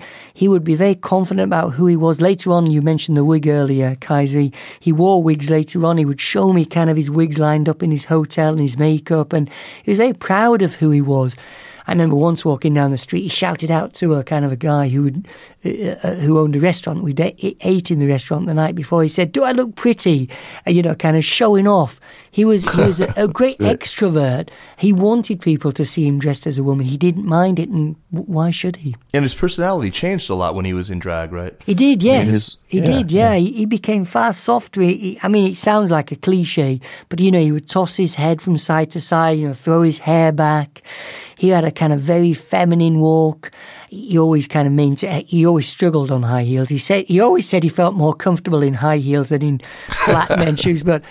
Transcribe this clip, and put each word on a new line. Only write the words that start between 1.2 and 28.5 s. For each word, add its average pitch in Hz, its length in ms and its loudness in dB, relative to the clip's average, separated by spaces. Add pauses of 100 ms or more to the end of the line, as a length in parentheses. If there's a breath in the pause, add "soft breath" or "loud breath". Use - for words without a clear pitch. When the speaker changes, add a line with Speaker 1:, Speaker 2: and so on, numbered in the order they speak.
Speaker 1:
about 170 280 -2
who 170 140 2
he 175 80 4
was. 160 260 0
Later 185 300 2
on, 170 200 2
you 151 100 2
mentioned 156 360 0
the 143 80 4
wig 156 220 2
earlier, 135 520 0
Kaiser. 143 400 0
He, 143 140 0 (260 loud breath)
he 165 140 0
wore 180 280 4
wigs 151 280 0
later 160 360 0
on. 165 120 2
He 156 80 2
would 139 160 -2
show 190 320 2
me 165 120 4
kind 165 240 0
of 156 80 0
his 147 140 -2
wigs 156 260 0
lined 151 300 2
up 160 160 -2
in 165 80 0
his 143 140 -4
hotel 156 460 0
and 160 100 0
his 127 160 -2
makeup, 156 560 0
and 147 160 0 (340 loud breath)
he 208 80 -2
was 196 60 0
very 240 160 2
proud 214 480 0
of 175 140 -2
who 156 140 0
he 147 120 4
was. 135 340 0 (520 loud breath)
I - 60 -2
remember 165 220 2
once 160 300 0
walking 151 300 0
down 143 160 2
the 135 80 -2
street, 175 220 -6
he 196 80 -6
shouted 170 420 -4
out 160 240 -2
to 165 180 0
a 139 100 -2
kind 147 220 -2
of 139 60 -2
a 131 40 -4
guy 143 340 0
who 135 120 0
would, 143 260 -4 (380 loud breath)
uh, - 420 -6
uh, 175 80 -4
who 156 220 2
owned 151 180 2
a 143 40 0
restaurant. 175 420 -2
We'd 143 180 -6
a-, - 480 -4
ate 185 220 0
in 170 80 0
the 143 80 0
restaurant 143 400 -2
the 165 80 -4
night 156 220 0
before. 165 260 -2
He 160 80 2
said, 175 220 -2
"Do 269 120 0
I 262 100 0
look 247 220 -2
pretty?" 175 540 0 (380 loud breath)
Uh, - 20 -2
you 175 140 4
know, 165 100 0
kind 160 240 0
of 156 80 2
showing 208 420 2
off. 180 320 2 (300 loud breath)
He 208 160 2
was, 202 240 2
he 165 120 0
was 190 180 2
a, 185 180 -2
a 208 100 0
Speaker 2:
<laughs> - 0 -
Speaker 1:
great 254 300 -2
Speaker 2:
That's 214 400 -2
great. 196 140 0
Speaker 1:
extrovert. 143 380 -2 (280 loud breath)
He 202 160 2
wanted 208 480 0
people 151 300 0
to 147 120 -2
see 151 220 -2
him 143 140 0
dressed 143 260 -4
as 139 140 -4
a 135 40 0
woman. 139 220 0
He 131 100 -4
didn't 180 300 0
mind 180 320 2
it, 165 120 -4
and 156 260 -2 (180)
w-, 175 180 -6
why 165 200 0